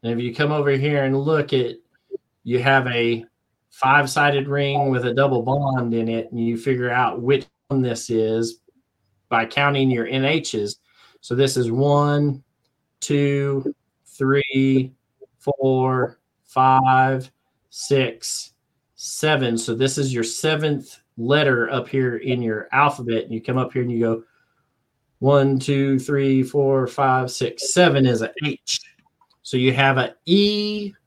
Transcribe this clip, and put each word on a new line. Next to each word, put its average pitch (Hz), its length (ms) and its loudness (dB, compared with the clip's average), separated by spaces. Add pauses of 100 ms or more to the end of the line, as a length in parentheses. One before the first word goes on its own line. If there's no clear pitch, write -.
And 117 80 -4
if 117 80 -2
you 120 160 -6
come 151 160 0
over 143 200 0
here 139 340 0
and 135 120 0
look 147 360 0
at, 120 240 0 (680)
you 123 160 0
have 135 280 4
a 117 380 -2 (440)
five-sided 143 800 2
ring 139 400 -2
with 127 160 0
a 117 80 0
double 131 280 2
bond 131 520 -2
in 113 160 -2
it, 113 220 -4
and 117 140 -4
you 117 120 -2
figure 123 340 -2
out 120 300 0
which 131 240 0 (240)
one 135 120 0
this 120 280 -4
is 113 500 -2 (680)
by 113 160 0
counting 139 440 2
your 117 180 0
N 131 180 -2
Hs. 120 540 -4 (420)
So - 120 -8
this 131 220 0
is 120 160 0
one, 143 720 2 (560)
two, 143 760 -2 (320)
three, 135 840 2 (480)
four, 131 800 0 (240)
five, 131 880 2 (380)
six, - 840 -4 (460)
seven. 135 580 -2
So 113 180 -4
this 131 240 -2
is 135 120 -2
your 120 120 -2
seventh 151 800 -4 (160)
letter 127 520 0
up 123 180 -4
here 127 300 -2
in 123 240 -4
your 110 300 -4
alphabet, 127 540 0
and - 60 -14
you 110 100 -8
come 123 160 -4
up 123 160 -4
here 123 100 -2
and 120 80 -4
you 117 80 -2
go, 113 240 0 (960)
one, 135 400 4
two, 139 400 0
three, 135 420 0
four, 135 460 0
five, 131 420 0
six, - 440 -6
seven 139 340 4
is 113 160 2
a 107 100 -8 (100)
H. - 360 -6 (640)
So - 120 -8
you 127 180 4
have 135 260 2
a - 160 -4 (100)
E 208 680 0 (140)